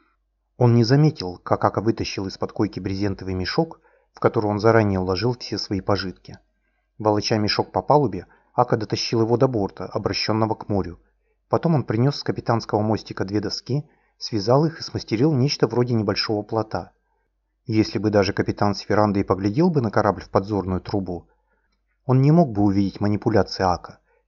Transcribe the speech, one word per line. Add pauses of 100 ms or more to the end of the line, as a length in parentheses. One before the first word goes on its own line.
(560)
Он
не
заметил,
как
Ака
вытащил
из-под
койки
брезентовый
мешок, (340)
в
который
он
заранее
уложил
все
свои
пожитки. (580)
Волоча
мешок
по
палубе, (280)
Ака
дотащил
его
до
борта,
обращённого
к
морю. (480)
Потом
он
принёс
с
капитанского
мостика
две
доски, (340)
связал
их
и
смастерил
нечто
вроде
небольшого
плота. (720)
Если
бы
даже
капитан
с
веранды
и
поглядел
бы
на
корабль
в
подзорную
трубу, (800)
он
не
мог
бы
увидеть
манипуляции
Ака, (300)